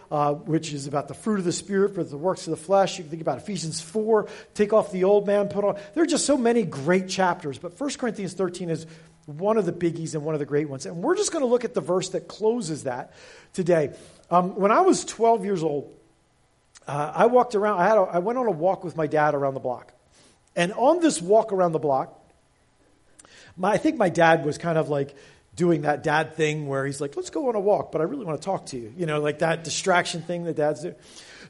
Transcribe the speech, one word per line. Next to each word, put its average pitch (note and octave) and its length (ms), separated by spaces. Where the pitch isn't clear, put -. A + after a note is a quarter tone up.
uh, D3 240
which D#3+ 400
is C#3 120
about D3 220
the C3 60
fruit G#3+ 240
of F3+ 80
the E3 60
Spirit, G3 420
but E3+ 160
the D3 80
works F3 280
of E3 40
the D#3 120
flesh. F#3+ 360
You F3+ 60
can D3 60
think D#3+ 120
about D3 160
Ephesians D#3+ 420
four, G#3+ 480
take G#3 220
off G#3 180
the F3+ 120
old G3+ 220
man, G3+ 220
put G3+ 160
on. G3+ 140
There D#4+ 80
are D#4+ 40
just C#4+ 200
so C#4+ 100
many A#3 280
great F3 440
chapters, F3 500
but E3+ 200
First C#4 200
Corinthians G3+ 360
thirteen F3+ 340
is D#3+ 180
one F#3 320
of G#3+ 80
the E3+ 80
biggies E3 420
and D3+ 100
one D#3 100
of D3 60
the D3 60
great D3 220
ones. C3+ 160
And E3+ 180
we're E4 140
just G#4 160
gonna D4+ 140
look A#3+ 180
at A3 100
the G3 60
verse E3+ 300
that E3 180
closes F#3+ 560
that B2+ 300
today. E3 400
Um, F3+ 260
when G3+ 160
I C#4+ 80
was F4+ 240
twelve A3+ 400
years G3 180
old, C#3+ 300
uh, D3 260
I F#3+ 120
walked B3 280
around, G3+ 260
I F3+ 80
had A3 100
a, - 20
I F3+ 180
went A3 200
on B3+ 80
a G#3+ 60
walk F3 320
with D#3+ 120
my D#3 120
dad D3+ 260
around C#3 200
the C3 60
block. A#2+ 320
And F3 180
on C#4+ 280
this D#4+ 200
walk G#3+ 320
around F#3 200
the D#3 80
block, C#3 400
my, F#3 160
I G3+ 40
think D#4 200
my G#3+ 120
dad E3 360
was A2+ 140
kind E3+ 200
of, D3+ 100
like, C#3+ 260
doing E3+ 280
that D3 200
dad D#3 320
thing D3+ 320
where C#3 200
he's C#3 140
like, C#3+ 160
"Let's F4+ 140
go D4+ 180
on A3+ 80
a G#3 40
walk, G3 320
but D#3 80
I D#3+ 40
really A#3+ 200
wanna D#3 140
talk F#3+ 280
to C#3 100
you." A2+ 200
You F3 100
know, D3+ 140
like, D3 200
that D#3+ 240
distraction E3+ 580
thing F3 220
that E3 120
dads D3 260
do. E3+ 120